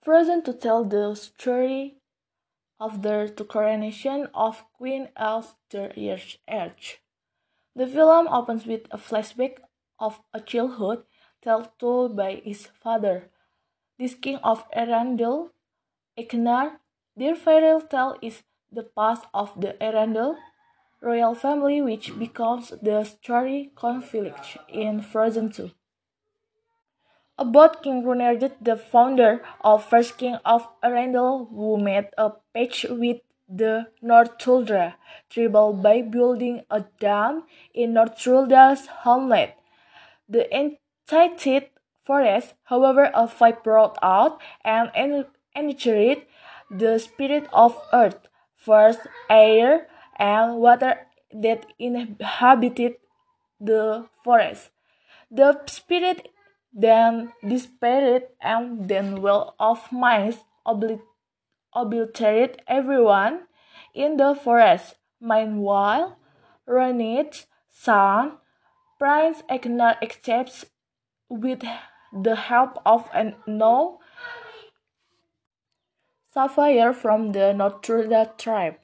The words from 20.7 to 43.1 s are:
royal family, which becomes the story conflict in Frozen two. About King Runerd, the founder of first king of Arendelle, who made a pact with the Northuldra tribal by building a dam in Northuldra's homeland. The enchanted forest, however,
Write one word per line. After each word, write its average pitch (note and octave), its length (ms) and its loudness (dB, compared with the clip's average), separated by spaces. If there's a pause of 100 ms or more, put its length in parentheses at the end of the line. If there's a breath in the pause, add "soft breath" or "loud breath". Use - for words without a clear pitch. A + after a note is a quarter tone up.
royal A#3 340 -2
family, C#4+ 460 -2
which A3 360 -8
becomes A#3 540 -8 (100)
the G#3+ 220 -2
story B3+ 720 -6
conflict A#3+ 840 -10 (120)
in G#3+ 320 -8
Frozen A3 500 -4
two. F3+ 200 -16 (1700)
About C#4+ 440 6
King B3+ 180 -4
Runerd, B3 580 -2
the A3+ 160 -2
founder A#3+ 680 2 (180 loud breath)
of G#3+ 240 4
first A#3 320 2
king B3 260 -8
of A#3 240 0 (160)
Arendelle, B3 680 -2
who G#3+ 260 -4
made G3+ 400 -2
a G#3+ 140 0 (200)
pact A#3+ 380 -6
with A#3+ 320 -4 (260)
the A3 420 -4 (120)
Northuldra A#3 960 2 (340 loud breath)
tribal G#3+ 440 2
by G#3 280 2
building A#3+ 720 -2
a G3+ 140 -4 (140)
dam G#3+ 440 -2 (320 soft breath)
in A#3 180 -2
Northuldra's C4 920 4 (180)
homeland. A#3+ 480 2 (760 soft breath)
The A#3 220 -2
enchanted D4 1200 -2 (340)
forest, B3 600 -2
however, C4 500 2